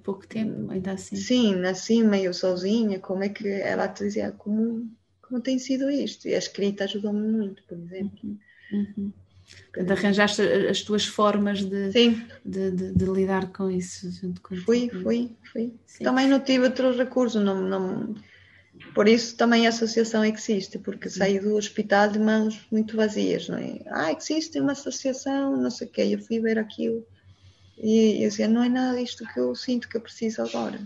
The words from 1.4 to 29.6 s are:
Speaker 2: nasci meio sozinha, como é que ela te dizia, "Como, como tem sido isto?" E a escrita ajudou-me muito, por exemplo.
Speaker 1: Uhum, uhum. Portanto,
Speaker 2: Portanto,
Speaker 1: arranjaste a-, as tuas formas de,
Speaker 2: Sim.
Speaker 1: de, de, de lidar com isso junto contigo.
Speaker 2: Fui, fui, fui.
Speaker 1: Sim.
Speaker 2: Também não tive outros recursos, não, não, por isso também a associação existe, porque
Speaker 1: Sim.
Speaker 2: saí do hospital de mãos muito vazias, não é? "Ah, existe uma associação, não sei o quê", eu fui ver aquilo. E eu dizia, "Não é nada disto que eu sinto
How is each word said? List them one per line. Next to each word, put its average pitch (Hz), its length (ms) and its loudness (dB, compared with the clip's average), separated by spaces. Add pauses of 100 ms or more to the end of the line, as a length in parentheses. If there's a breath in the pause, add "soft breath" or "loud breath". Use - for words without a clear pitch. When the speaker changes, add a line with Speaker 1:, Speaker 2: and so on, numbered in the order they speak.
Speaker 2:
nasci 185 480 2
meio 196 300 4
sozinha, 190 640 0
como 190 240 -4
é 202 60 0
que 208 180 -6
ela 190 400 -2
te 196 180 -8
dizia, 208 260 -2
"Como, 226 580 -2 (320)
como 254 180 -8
tem 262 200 -2
sido 269 320 -2
isto?" - 360 -4
E - 60 0
a 185 60 2
escrita 202 460 -4
ajudou-me 208 360 -2 (100)
muito, 208 320 -2
por 175 140 -14
exemplo. 190 460 -10
Speaker 1:
Uhum, 208 140 -10 (340 loud breath)
uhum. 202 400 -4 (600 loud breath)
Portanto, - 0 -
Speaker 2:
Portanto, 185 200 -2
Speaker 1:
arranjaste 208 500 2
a-, 196 300 4
as 196 100 -2
tuas 208 240 0
formas 202 580 0
de, 196 280 -2
Speaker 2:
Sim. 240 320 4 (200)
Speaker 1:
de, 190 280 -4
de, 185 220 -4
de 185 120 2
lidar 190 460 0
com 190 180 -4
isso 180 420 -6
junto 180 300 -10
contigo. 180 240 -10
Speaker 2:
Fui, 240 240 2
fui, 226 420 -2 (200)
fui. 233 220 -6 (120)
Speaker 1:
Sim. - 180 -14
Speaker 2:
Também 262 240 4
não 269 120 6
tive 262 260 4
outros 254 320 2
recursos, 247 460 0
não, 196 180 0
não, 190 540 -2 (800 loud breath)
por 208 120 6
isso 226 300 4
também 233 300 4
a - 20 6
associação 220 560 2
existe, 214 540 -2
porque - 300 -10
Speaker 1:
Sim. 185 100 -8
Speaker 2:
saí 196 200 2
do 208 160 2
hospital 208 540 2
de 208 80 -2
mãos 214 540 2
muito 220 260 0
vazias, 202 500 0
não - 120 -4
é? - 200 -8 (120)
"Ah, 311 200 0
existe 311 480 -4
uma 277 120 2
associação, 269 840 -4
não 247 140 0
sei - 180 -8
o - 40 -20
quê", 214 100 -2
eu 208 180 0
fui 226 200 -4
ver 220 180 0
aquilo. 226 480 -4 (720 soft breath)
E 220 460 4
eu 214 60 2
dizia, 214 180 0
"Não 233 160 4
é 247 60 2
nada 254 280 0
disto 240 360 -6
que 247 60 -4
eu 247 160 0
sinto 240 340 -4